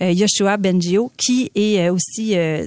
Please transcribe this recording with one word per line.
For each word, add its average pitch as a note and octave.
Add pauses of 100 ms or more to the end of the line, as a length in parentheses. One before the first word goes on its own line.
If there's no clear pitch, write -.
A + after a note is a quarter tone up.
euh, F3+
Yoshua G3+
Bengio, F#3
qui B3+
est, G#3
euh, F3
aussi, G#3
euh, D#3+